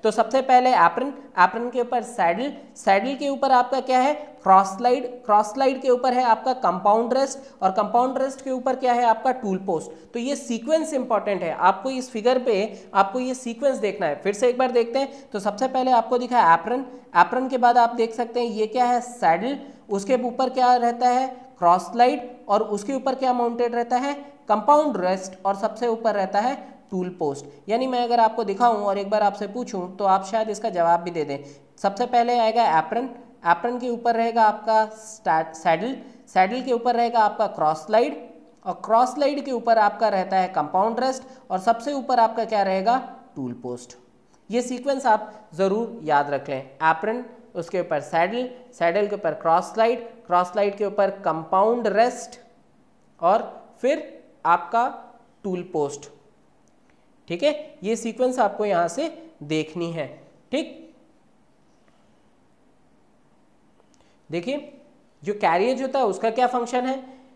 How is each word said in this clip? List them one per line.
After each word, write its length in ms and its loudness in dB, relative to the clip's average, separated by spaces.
तो 80 2
सबसे 320 0
पहले 340 6
apron, 360 2
Apron 320 2
के 100 -4
ऊपर 220 -2
सैडल, 500 -2
सैडल 380 2
के 140 -4
ऊपर 240 0
आपका 300 2
क्या 160 2
है, 160 2
cross 260 6
slide, 380 0
cross 220 4
slide 360 0
के 80 0
ऊपर 220 2
है 120 2
आपका 360 2
compound 520 2
rest, 260 -2
और 80 4
compound 480 0
rest 260 -4
के 60 -6
ऊपर 260 -2
क्या 160 0
है, 120 2
आपका 300 2
tool 240 -4
post। 560 -6
तो 40 -4
ये 180 -4
sequence 580 -2
important 480 -2
है, 100 -4
आपको 380 0
इस 200 -8
figure 280 2
पे 200 0
आपको 260 2
ये 160 -4
sequence 420 -2
देखना 280 -2
है। 160 -2
फिर 120 0
से 140 2
एक 100 0
बार 140 2
देखते 260 0
हैं, 320 -6
तो 80 -6
सबसे 300 -2
पहले 240 0
आपको 260 2
दिखा 360 4
apron, 300 -2
Apron 320 4
के 100 -2
बाद 200 6
आप 160 4
देख 200 -2
सकते 260 -4
हैं 80 -2
ये 200 -2
क्या 160 0
है, 160 0
सैडल, 580 0
उसके 280 0
ऊपर 320 -2
क्या 260 4
रहता 320 2
है, 180 2
cross 240 4
slide, 400 2
और 140 2
उसके 320 -4
ऊपर 200 -2
क्या 180 0
mounted 420 0
रहता 220 -2
है, 180 -2
compound 480 4
rest, 360 -2
और 100 0
सबसे 320 -4
ऊपर 260 0
रहता 260 0
है 160 -2
tool 180 -4
पोस्ट। 520 -6
यानी 160 0
मैं 180 -2
अगर 160 2
आपको 240 2
दिखाऊं 400 2
और 140 0
एक 120 -6
बार 120 2
आपसे 260 0
पूछूं 400 -8
तो 180 -8
आप 180 2
शायद 260 -2
इसका 200 -4
जवाब 300 2
भी 100 -6
दे 140 -4
दें। 140 -8
सबसे 240 0
पहले 320 2
आएगा 260 2
apron, 300 -2
Apron 320 0
के 120 -4
ऊपर 240 0
रहेगा 280 2
आपका 440 2
स्टैट-, 680 -4
saddle, 420 0
Saddle 360 2
के 100 -2
ऊपर 220 0
रहेगा 260 2
आपका 280 2
cross 380 -2
slide, 300 2
और 180 -8
cross 300 2
slide 300 0
के 80 -6
ऊपर 260 2
आपका 300 2
रहता 280 0
है 120 2
compound 520 0
rest, 220 -2
और 100 -2
सबसे 320 0
ऊपर 280 0
आपका 240 2
क्या 180 0
रहेगा, 340 2
tool 160 -6
post। 340 -12
ये 120 0
sequence 440 -4
आप 260 2
ज़रूर 500 -2
याद 260 2
रख 180 -4
लें, 100 -6
एप्रन, 640 -2
उसके 240 -4
ऊपर 200 -2
saddle, 480 -2
saddle 340 0
के 80 -4
ऊपर 200 -4
cross 300 2
slide, 360 0
cross 200 2
slide 300 -2
के 80 -2
ऊपर 260 0
compound 600 0
rest 520 0
और 300 2
फिर 420 -2
आपका 400 2
tool 180 -6
post। 360 -6
ठीक 140 -6
है, 400 -2
ये 140 -2
sequence 420 -4
आपको 260 0
यहाँ 240 0
से 240 -6
देखनी 500 -4
है। 140 -8
ठीक, 420 -8
देखिए 420 -6
जो 120 -4
carriage 480 0
होता 160 -4
है 60 2
उसका 260 0
क्या 160 0
function 400 -2
है? 100 -2